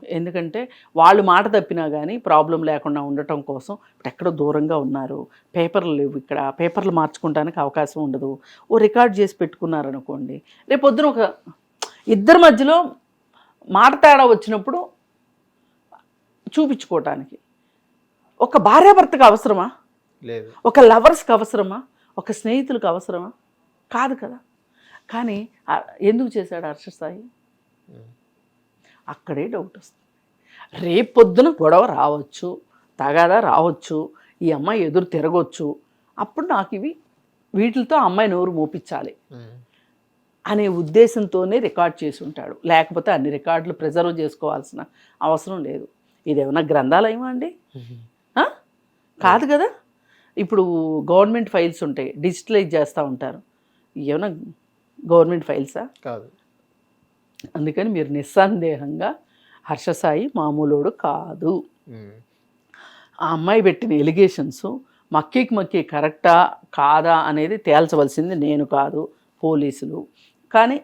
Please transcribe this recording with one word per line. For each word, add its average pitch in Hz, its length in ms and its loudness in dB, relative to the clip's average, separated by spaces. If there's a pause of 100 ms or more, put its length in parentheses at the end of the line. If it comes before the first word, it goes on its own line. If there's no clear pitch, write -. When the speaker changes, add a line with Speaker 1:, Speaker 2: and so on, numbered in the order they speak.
Speaker 1:
ఎందుకంటే 175 600 -8 (280)
వాళ్ళు 185 260 6
మాట 190 240 4 (100)
తప్పినా 170 320 -2
కానీ 151 300 -8
ప్రాబ్లం 160 440 0
లేకుండా 147 380 -4
ఉండటం 143 400 -8
కోసం. 139 340 -12
ఇప్పుడు - 340 -18
ఎక్కడో 175 220 -6
దూరంగా 151 460 -2
ఉన్నారు, 139 500 -8 (300)
పేపర్లు 170 360 -2
లేవు 143 240 -4
ఇక్కడ, 139 440 -8
పేపర్లు 170 320 -2
మార్చుకోవడానికి 156 680 -4
అవకాశం 143 440 -6
ఉండదు, 135 340 -8 (320)
ఓ 226 80 4
రికార్డు 220 380 2
చేసి 196 200 0
పెట్టుకున్నారనుకోండి, 143 1080 -8 (260)
రేపు 269 120 0
పొద్దున 277 260 2
ఒక 226 280 -2 (760)
ఇద్దరి 220 300 6
మధ్యలో 302 560 6 (760)
మాట 233 240 6
తేడా 285 300 8
వచ్చినప్పుడు 226 680 0 (1600)
చూపించుకోవటానికి. 160 920 -4 (1000)
ఒక 247 160 2
భార్యాభర్తకు 311 680 8
అవసరమా? 214 460 4 (520)
Speaker 2:
లేదు. 117 300 -12 (140)
Speaker 1:
ఒక 233 140 6
లవర్స్కి 240 520 8
అవసరమా? 208 500 -2 (360)
ఒక 190 140 -8
స్నేహితులకు 247 540 -4
అవసరమా? 180 460 -6 (600)
కాదు 262 220 -4
కదా. 247 240 -14 (720)
కానీ 226 380 -8 (220)
ఆ, 151 120 -4 (180)
ఎందుకు 226 380 0
చేశాడు 180 280 -8
హర్ష 151 220 -14
సాయి? 175 300 -16
Speaker 2:
Hmm. - 880 -20 (1000)
Speaker 1:
అక్కడే 147 400 -10
డౌట్ 214 300 -12
వస్తుంది. - 260 -20 (800)
రేపొద్దున 220 640 4
గొడవ 180 360 2
రావచ్చు, 147 760 -6 (400)
తగాదా 170 400 2
రావచ్చు, 156 720 -2 (320)
ఈ 165 80 0
అమ్మాయి 165 320 -4
ఎదురు 160 220 -2
తిరగొచ్చు, 165 720 -4 (420)
అప్పుడు 302 280 -8
నాకు 220 280 -4
ఇవి, 254 220 -10 (580)
వీటితో 240 420 -2
అమ్మాయి 208 320 0
నోరు 180 220 -2
మోపించాలి 156 680 -8 (160)
Speaker 2:
Hmm. 117 200 -20 (920)
Speaker 1:
అనే 208 220 -2
ఉద్దేశంతోనే 190 880 2
రికార్డు 175 460 -4
చేసి 143 200 -10
ఉంటాడు. - 320 -14 (100)
లేకపోతే 170 460 0
అన్ని 143 180 -2
రికార్డులు 165 420 -4
ప్రిజర్వ్ 170 480 -4
చేసుకోవాల్సిన 151 640 -8 (380)
అవసరం 160 400 -4
లేదు. 135 260 -12 (380)
ఇదేమన్నా 143 340 -2
గ్రంథాలయమా 170 680 0
అండి? 262 280 -10 (220)
Speaker 2:
Hmm. 120 200 -20 (420)
Speaker 1:
ఆ? 339 40 2 (800)
కాదు 202 300 2
కదా. 339 180 0 (640)
ఇప్పుడు 196 260 0 (500)
గవర్నమెంట్ 208 380 2
ఫైల్స్ 170 320 -2
ఉంటాయి, 139 340 -8
డిజిటలైజ్ 180 580 -2
చేస్తూ 151 300 -2
ఉంటారు, 135 380 -10 (540)
ఏమన్నా 151 320 -6 (840)
గవర్నమెంట్ 170 320 4
ఫైల్సా? 143 440 -8 (160)
Speaker 2:
కాదు. 117 240 -14 (1300)
Speaker 1:
అందుకని 156 320 -4
మీరు 156 240 -4
నిస్సందేహంగా 165 1000 -4 (500)
హర్ష - 260 -8
సాయి 170 460 -4
మామూలోడు 147 540 -2
కాదు. 160 720 -6 (260)
Speaker 2:
Hmm. 107 240 -20 (1080)
Speaker 1:
ఆ - 120 -4
అమ్మాయి 180 300 0
పెట్టిన 190 300 0
ఎలిగేషన్స్ 160 840 0 (340)
మక్కికి 220 420 -2
మక్కి 190 280 -2
కరెక్టా 156 720 2 (180)
కాదా 156 420 2
అనేది 156 400 -2
తేల్చవలసింది 156 800 0
నేను 147 300 -2
కాదు, 143 440 -4 (360)
పోలీసులు. 147 640 -4 (480)
కానీ 240 300 2